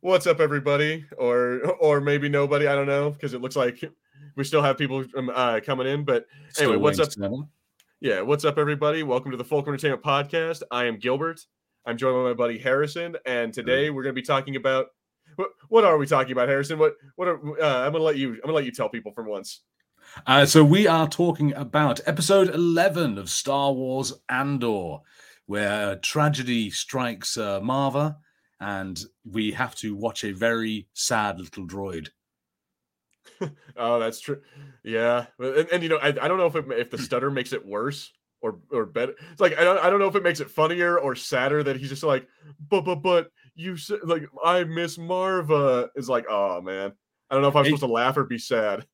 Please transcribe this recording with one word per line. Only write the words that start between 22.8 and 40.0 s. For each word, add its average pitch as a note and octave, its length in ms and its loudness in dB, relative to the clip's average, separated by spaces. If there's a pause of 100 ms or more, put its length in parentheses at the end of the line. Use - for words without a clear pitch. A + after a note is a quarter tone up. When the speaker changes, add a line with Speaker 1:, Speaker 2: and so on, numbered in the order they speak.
Speaker 2:
of F#2+ 100 -10
Star C#3 440 -2
Wars C3 400 -4 (160)
Andor, A#2+ 680 -2 (480)
where G2+ 500 -2
tragedy B2+ 720 0
strikes, - 680 -6
uh, G2+ 240 -4
Marva, C#3 580 -2 (440)
and F#2+ 400 -8 (220)
we G#2+ 280 -4
have A#2 220 -6
to G#2+ 200 -8
watch G#2+ 300 -6
a G#2 80 -6
very A2 640 -2
sad G#2 440 -2
little F#2 280 -14
droid. F2+ 420 -10 (1300)
Speaker 1:
<laughs> E3 100 -6 (260)
Oh, A#2+ 220 0
that's A2+ 220 -4
true. C#3+ 220 -8 (420)
Yeah, A#2 400 0 (140)
but, C3 180 -2
and, E3 160 2
and, F3 100 0
you E3 60 -4
know, D#3+ 80 2
I, C#3+ 120 2
I C#3 200 0
don't F3+ 80 2
know F3+ 100 2
if D#3 100 0
it, C#3+ 100 -4 (120)
if A#2+ 120 -4
the A#2+ 80 -10
Speaker 2:
<clears throat> - 0 -
Speaker 1:
stutter C3 320 -2
makes C3 240 -6
it A2+ 100 -8
worse A2 480 -6 (300)
or, G#2+ 160 -4 (120)
or A#2 140 -2
better. A#2+ 300 -4 (180)
It's - 80 -6
like, D#3 180 4
I E3 60 6
don't, F#3 140 4
I E3 100 4
don't G3 100 4
know G3 100 4